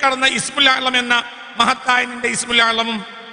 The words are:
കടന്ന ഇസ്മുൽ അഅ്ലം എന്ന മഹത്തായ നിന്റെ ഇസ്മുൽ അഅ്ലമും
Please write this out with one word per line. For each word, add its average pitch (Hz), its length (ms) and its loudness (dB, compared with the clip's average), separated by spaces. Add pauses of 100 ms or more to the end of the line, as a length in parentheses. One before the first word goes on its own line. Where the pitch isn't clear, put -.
കടന്ന 262 240 2 (120)
ഇസ്മുൽ 277 360 2
അഅ്ലം 254 260 0
എന്ന 240 140 0 (460)
മഹത്തായ 247 500 2
നിന്റെ 240 260 -4
ഇസ്മുൽ 240 300 0
അഅ്ലമും 226 320 0 (340)